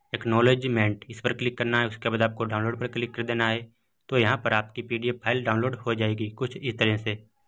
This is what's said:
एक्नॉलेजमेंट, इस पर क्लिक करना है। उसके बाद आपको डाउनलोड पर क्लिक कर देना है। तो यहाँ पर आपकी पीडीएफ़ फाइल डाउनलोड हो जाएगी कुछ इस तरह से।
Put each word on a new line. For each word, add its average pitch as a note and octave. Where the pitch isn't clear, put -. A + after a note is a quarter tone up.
एक्नॉलेजमेंट, A#2
इस A2+
पर A#2
क्लिक B2
करना A#2+
है। A#2+
उसके A2
बाद A2+
आपको A2+
डाउनलोड A2
पर B2
क्लिक A#2
कर A#2+
देना A#2
है। A2+
तो C3
यहाँ A2
पर A2
आपकी G#2+
पीडीएफ़ A#2
फाइल A#2+
डाउनलोड A2+
हो A#2
जाएगी G#2+
कुछ A#2+
इस A#2
तरह A2
से। G#2+